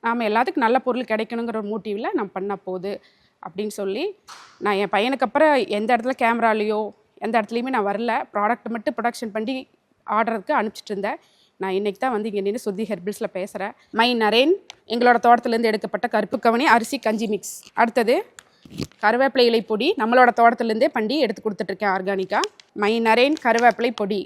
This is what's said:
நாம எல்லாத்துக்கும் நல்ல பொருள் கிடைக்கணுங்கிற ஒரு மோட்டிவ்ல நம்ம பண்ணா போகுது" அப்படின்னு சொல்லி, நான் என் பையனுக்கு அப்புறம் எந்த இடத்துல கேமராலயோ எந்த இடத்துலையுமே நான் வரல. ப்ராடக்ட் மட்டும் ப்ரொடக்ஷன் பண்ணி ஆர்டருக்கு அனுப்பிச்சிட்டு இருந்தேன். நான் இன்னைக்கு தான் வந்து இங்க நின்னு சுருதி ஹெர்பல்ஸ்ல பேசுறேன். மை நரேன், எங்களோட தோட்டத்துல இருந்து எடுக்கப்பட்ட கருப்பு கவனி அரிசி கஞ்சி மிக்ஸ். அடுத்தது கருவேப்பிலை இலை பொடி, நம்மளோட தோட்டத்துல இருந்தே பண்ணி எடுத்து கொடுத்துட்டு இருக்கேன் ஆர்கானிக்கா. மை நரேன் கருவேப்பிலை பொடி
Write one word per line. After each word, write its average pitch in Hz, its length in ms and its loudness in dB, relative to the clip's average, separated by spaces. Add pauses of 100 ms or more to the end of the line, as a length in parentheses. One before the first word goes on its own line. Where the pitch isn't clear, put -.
நாம 233 280 -2
எல்லாத்துக்கும் 233 360 0
நல்ல 247 140 4
பொருள் 254 320 -4
கிடைக்கணுங்கிற 220 520 -4
ஒரு 202 100 -8
மோட்டிவ்ல 220 340 -6 (100)
நம்ம 202 160 -4
பண்ணா 196 220 -4 (120)
போகுது" 185 240 -6 (560)
அப்படின்னு 202 340 -8
சொல்லி, 202 240 -4 (600)
நான் 202 180 0
என் 190 120 -4
பையனுக்கு 240 340 0
அப்புறம் 302 260 4 (240)
எந்த 214 160 -4
இடத்துல 240 280 -2
கேமராலயோ 220 560 2 (460)
எந்த 226 140 -2
இடத்துலையுமே 233 380 -4
நான் 202 140 0
வரல. 220 220 -2 (200)
ப்ராடக்ட் 214 420 -2
மட்டும் 240 220 -4
ப்ரொடக்ஷன் 226 400 -6
பண்ணி 226 200 -4 (500)
ஆர்டருக்கு 220 520 -2
அனுப்பிச்சிட்டு 214 360 -6
இருந்தேன். 202 240 -6 (440)
நான் 190 140 -2
இன்னைக்கு 202 220 -4
தான் 262 160 -2
வந்து 214 140 -4
இங்க 202 120 -4
நின்னு 202 220 -4
சுருதி 208 260 -4
ஹெர்பல்ஸ்ல 202 380 -8 (100)
பேசுறேன். 196 340 -8 (280)
மை 247 180 2
நரேன், 226 340 4 (360)
எங்களோட 240 380 4
தோட்டத்துல 240 280 4
இருந்து 233 180 0
எடுக்கப்பட்ட 214 360 -4
கருப்பு 214 320 -2
கவனி 233 340 2
அரிசி 240 320 2
கஞ்சி 220 220 -2
மிக்ஸ். 202 280 -6 (180)
அடுத்தது 233 420 2 (840)
கருவேப்பிலை 247 480 4
இலை 233 120 2
பொடி, 220 260 -2 (100)
நம்மளோட 240 320 6 (100)
தோட்டத்துல 233 320 4
இருந்தே 233 260 2
பண்ணி 226 280 -2
எடுத்து 214 200 -4
கொடுத்துட்டு 196 280 -6
இருக்கேன் 196 220 0
ஆர்கானிக்கா. 190 460 -2 (420)
மை 220 240 2
நரேன் 247 280 4 (100)
கருவேப்பிலை 233 460 0 (100)
பொடி 202 240 -4